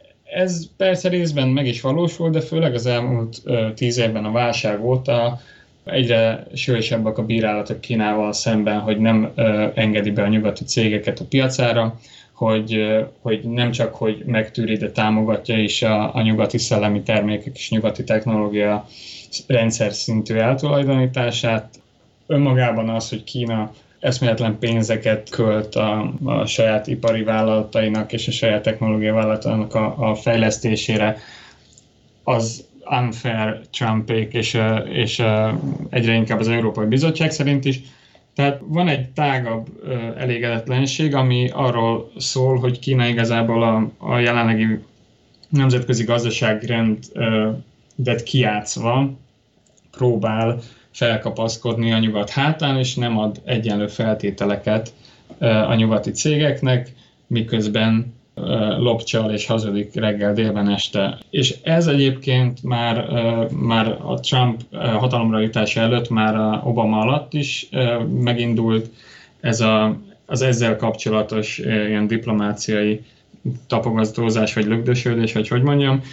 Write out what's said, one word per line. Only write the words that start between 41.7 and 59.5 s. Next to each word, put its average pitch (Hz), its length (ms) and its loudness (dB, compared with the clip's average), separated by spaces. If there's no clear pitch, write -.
szól, 131 420 0
hogy 123 200 0
Kína 127 260 2
igazából 117 580 2
a, 110 340 2
a 120 220 -2
jelenlegi 113 600 2
nemzetközi 123 540 2
gazdaságrend, 113 920 0
ö, 110 360 0
det 120 280 -2
kiátszva 117 840 0
próbál 113 680 0
felkapaszkodni 113 1000 -2
a 113 80 2
nyugat 107 300 0
hátán, 143 480 0
és 127 180 -2
nem 117 220 0
ad 107 280 -2
egyenlő 107 420 -2
feltételeket, 107 1080 -2
ö, 120 100 0
a 110 280 2
nyugati 110 360 2
cégeknek, 135 840 0
miközben, 113 840 0
ö, 110 440 -2
lopcsal 113 540 0
és 104 140 -4
hazudik 104 500 -2